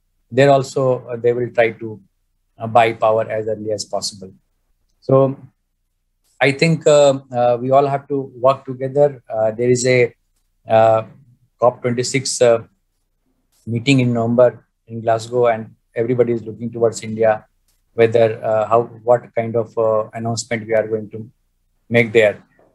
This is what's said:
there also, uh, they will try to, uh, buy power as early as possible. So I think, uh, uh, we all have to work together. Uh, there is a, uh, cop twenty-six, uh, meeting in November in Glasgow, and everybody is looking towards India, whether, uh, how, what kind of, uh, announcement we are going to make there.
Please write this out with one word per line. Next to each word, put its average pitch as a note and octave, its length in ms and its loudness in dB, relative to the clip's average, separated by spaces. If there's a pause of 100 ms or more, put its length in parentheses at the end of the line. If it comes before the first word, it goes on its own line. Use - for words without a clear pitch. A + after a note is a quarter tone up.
(300)
there C3+ 180 4
also, C3+ 600 0
uh, B2 80 -10
they A#2 160 0
will A#2+ 180 -4
try A2+ 220 0
to, A2 280 -14 (560)
uh, A2+ 120 -10
buy A2+ 240 2
power A2 360 0
as A2 200 -6
early G#2+ 240 -6
as G2+ 120 -6
possible. G2 480 -10 (680)
So C3+ 360 2 (1040)
I C#3 120 2
think, D#3+ 340 0
uh, C#3+ 320 4 (140)
uh, B2 280 0
we B2+ 120 -2
all C#3 160 4
have C#3 180 -6
to C3+ 300 -6
work B2+ 280 0
together. C3 640 -2
Uh, A2 220 -2
there A#2+ 200 -2
is B2 140 0
a, B2+ 300 2 (540)
uh, A2 340 4 (580)
cop A#2+ 220 0
twenty-six, B2 580 -4
uh, A#2 220 4 (1040)
meeting A#2 320 0
in B2 140 0
November A#2+ 520 2 (220)
in A2+ 140 -12
Glasgow, A#2 460 -2
and A2 280 -4 (220)
everybody A#2+ 360 0
is A2 120 -6
looking A2+ 260 -12
towards A#2 320 -2
India, A2 420 -2 (500)
whether, A2+ 500 2
uh, A2 240 -2
how, A#2 140 2 (200)
what A#2+ 320 0
kind A2+ 220 -4
of, A2 200 -4
uh, A2 380 0
announcement A2+ 500 -8
we A2 100 -4
are G#2+ 120 0
going G#2+ 240 -8
to A2 180 -16 (600)
make A#2 240 0
there. G#2+ 280 4 (340)